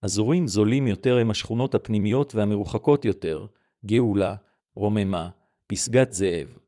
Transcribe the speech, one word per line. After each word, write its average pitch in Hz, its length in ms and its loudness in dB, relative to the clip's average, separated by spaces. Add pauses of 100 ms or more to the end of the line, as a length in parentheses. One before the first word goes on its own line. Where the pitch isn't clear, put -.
אזורים 120 460 0
זולים 107 400 2
יותר 123 300 2
הם 113 140 2
השכונות 120 440 -4
הפנימיות 110 600 0
והמרוחקות 107 720 0
יותר, 92 420 -4 (380)
גאולה, 101 500 2 (400)
רוממה, 98 540 -2 (380)
פסגת 123 460 0
זאב 87 440 -4 (100)